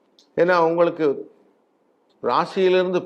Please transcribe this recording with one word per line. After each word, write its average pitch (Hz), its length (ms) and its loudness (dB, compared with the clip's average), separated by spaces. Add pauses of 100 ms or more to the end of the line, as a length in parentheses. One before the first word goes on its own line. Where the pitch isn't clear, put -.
(360)
ஏன்னா 175 200 2 (120)
உங்களுக்கு 165 400 0 (1120)
ராசியிலிருந்து 180 840 0